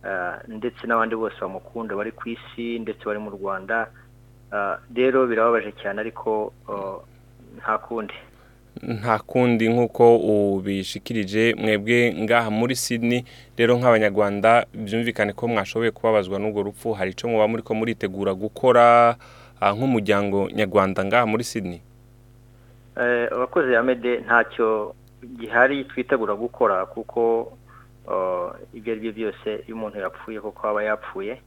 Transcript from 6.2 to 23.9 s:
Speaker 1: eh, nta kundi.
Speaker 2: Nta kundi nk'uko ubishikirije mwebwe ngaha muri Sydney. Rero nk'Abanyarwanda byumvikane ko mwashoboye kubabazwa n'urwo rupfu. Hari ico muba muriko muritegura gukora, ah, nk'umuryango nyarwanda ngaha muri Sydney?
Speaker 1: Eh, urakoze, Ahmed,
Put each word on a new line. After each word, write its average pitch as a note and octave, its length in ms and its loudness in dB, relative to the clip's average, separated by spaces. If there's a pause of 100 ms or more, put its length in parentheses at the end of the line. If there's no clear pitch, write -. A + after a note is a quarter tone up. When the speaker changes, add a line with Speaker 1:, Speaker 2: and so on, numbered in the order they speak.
Speaker 1:
eh, G2 300 -8 (640)
nta A2 160 -2
kundi. A2+ 360 -8 (680)
Speaker 2:
Nta A2+ 360 -2
kundi A#2+ 500 2
nk'uko A#2 480 6 (400)
ubishikirije G2+ 1000 -2
mwebwe A2 600 2 (120)
ngaha A2+ 240 2
muri A#2 260 0
Sydney. A#2+ 480 -2 (320)
Rero A#2 220 4
nk'Abanyarwanda G#2+ 960 4
byumvikane A2 580 -2
ko A#2+ 160 -6
mwashoboye A2+ 420 -2
kubabazwa G2+ 480 0
n'urwo G#2 240 -4
rupfu. G#2 300 -6
Hari F#2+ 180 -4
ico A#2+ 180 -8
muba A2 200 4
muriko A2+ 260 -4
muritegura G2+ 600 -2
gukora, A#2+ 800 6 (460)
ah, G2+ 160 4
nk'umuryango G2+ 760 2
nyarwanda G2 540 2
ngaha A#2 220 4
muri A2 180 -2
Sydney? F2+ 360 -8 (1160)
Speaker 1:
Eh, A#2+ 360 0
urakoze, B2+ 440 0
Ahmed, A#2+ 280 0 (200)